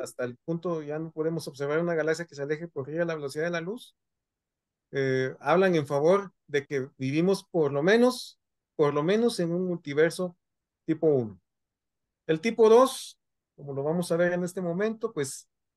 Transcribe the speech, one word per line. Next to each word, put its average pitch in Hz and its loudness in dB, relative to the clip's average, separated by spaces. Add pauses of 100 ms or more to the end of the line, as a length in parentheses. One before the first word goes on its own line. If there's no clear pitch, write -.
hasta 123 -8
el 123 -8
punto 165 -6
ya 147 -8
no 160 -10
podemos 160 -4
observar 143 -4
una 170 0
galaxia 160 0
que 170 -18
se 139 -10
aleje 151 -6
por 143 -10
arriba 156 -4
de 170 0
la 165 -2
velocidad 147 -6
de 175 -2
la 170 -4
luz, 202 -10 (960)
eh, 131 -2
hablan 175 4
en 147 0
favor 175 2 (160)
de 143 -2
que 139 -4
vivimos 160 0
por 151 0
lo 143 0
menos, 240 2 (340)
por 147 2
lo 147 0
menos 226 2
en 170 -2
un 180 -2
multiverso 170 -2 (480)
tipo 160 -2
uno. 120 0 (840)
El 160 0
tipo 226 4
dos, 247 4 (340)
como 143 -14
lo 139 -4
vamos 170 -2
a 170 2
ver 175 2
en 180 -2
este 180 -6
momento, 214 -4
pues - -6 (280)